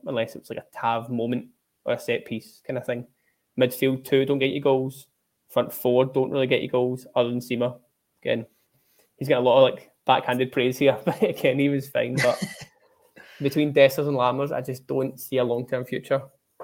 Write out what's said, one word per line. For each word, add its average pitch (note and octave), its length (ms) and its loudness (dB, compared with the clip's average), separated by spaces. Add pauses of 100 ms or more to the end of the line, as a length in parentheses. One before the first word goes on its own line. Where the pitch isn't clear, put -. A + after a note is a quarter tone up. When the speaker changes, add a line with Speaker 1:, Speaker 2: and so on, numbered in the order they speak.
Speaker 1:
unless A#2 300 -4
it - 40 -16
was, - 100 -18
like, - 100 -12
a - 60 -14 (120)
Tav A#2 320 -4
moment A#2+ 380 -4 (380)
or - 80 -2
a A#2 60 -4
set - 260 -4
piece - 420 -12
kind C3 100 -6
of A#2+ 80 -8
thing. B2 220 -6 (520)
Midfield C3 460 0
two C3+ 200 2
don't C#3 140 0
get C3+ 120 0
you C#3+ 100 -6
goals. C3+ 460 0 (420)
Front C#3+ 240 -2
four B2+ 320 2
don't C3 260 -2
really C3 160 0
get C3+ 140 0
you - 80 -6
goals B2+ 360 -2 (100)
other A#2+ 140 2
than A#2+ 100 -4
Sima. A#2+ 380 -4 (440)
Again, A#2 240 -2 (720)
he's C3+ 100 -4
got C3+ 120 2
a - 20 0
lot B2+ 240 6
of, - 80 4
like, - 180 -18 (140)
backhanded B2+ 460 2
praise B2+ 260 0
here, C3+ 240 4
<laughs> - 40 -18
but - 160 -4
again, D3 380 0
he C#3+ 100 2
was C#3 200 -2
fine. B2 260 -2
But B2 260 0 (520)
Speaker 2:
<laughs> - 480 -20
Speaker 1:
between D3 320 0
Dessers C#3 340 6
and C#3+ 100 -2
Lammers, B2+ 340 0
I - 100 -4
just C3 260 -10
don't C3+ 320 -4
see - 180 -6
a B2 60 4
long-term B2 420 -4
future C3+ 360 -4 (420)